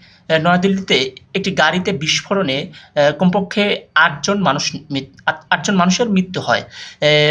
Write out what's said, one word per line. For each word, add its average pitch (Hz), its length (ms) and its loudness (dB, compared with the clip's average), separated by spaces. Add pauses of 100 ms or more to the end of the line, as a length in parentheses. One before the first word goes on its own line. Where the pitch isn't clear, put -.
(300)
আহ, 160 120 2
নয়াদিল্লিতে 180 680 0 (240)
একটি 190 160 -2
গাড়িতে 165 400 0
বিস্ফোরণে, 151 800 -4 (240)
আহ, 147 160 4
কমপক্ষে 190 840 0
আটজন 170 440 2
মানুষ 143 360 -2 (160)
মিত-, 135 340 -10
আট-, - 240 -4
আটজন 190 260 0
মানুষের 185 340 2
মৃত্যু 185 320 -2
হয়। 113 200 0
আহ, - 440 -8 (260)